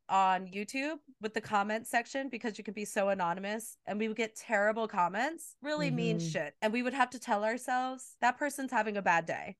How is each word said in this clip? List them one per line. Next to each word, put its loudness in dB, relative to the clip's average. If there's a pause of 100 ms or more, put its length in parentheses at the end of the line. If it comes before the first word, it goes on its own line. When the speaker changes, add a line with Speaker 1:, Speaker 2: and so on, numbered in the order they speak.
Speaker 1:
on 4
YouTube -4 (220)
with -4
the -2
comment 0
section -2
because -4
you -12
can -6
be -6
so 2
anonymous, -2 (100)
and -4
we 0
would -2
get -4
terrible 2
comments, 0
really 0
mean 2
Speaker 2:
Mm-hmm. -2
Speaker 1:
shit. -2
And 2
we 2
would 0
have 2
to -12
tell 0
ourselves, -2
"That 4
person's -4
having 2
a -2
bad 4
day. -6